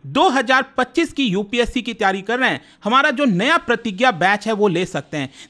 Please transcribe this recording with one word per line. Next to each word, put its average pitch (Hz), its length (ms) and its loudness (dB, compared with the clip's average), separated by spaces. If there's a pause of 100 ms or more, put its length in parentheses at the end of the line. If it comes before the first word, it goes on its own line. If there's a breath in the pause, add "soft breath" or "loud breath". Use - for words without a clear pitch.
दो 277 220 2
हज़ार 262 500 0
पच्चीस 294 340 -2
की 277 120 -2
यूपीएससी 220 580 -2
की 226 120 -8
तैयारी 196 280 0
कर 226 160 -4
रहे 254 120 0
हैं, 135 100 -4 (240 loud breath)
हमारा 269 260 2
जो 285 140 -2
नया 240 320 2
प्रतिज्ञा 233 540 0
बैच 196 360 0
है, 226 60 0
वो 208 160 2
ले 175 180 0
सकते 151 300 -8
हैं। 139 160 -6 (180 loud breath)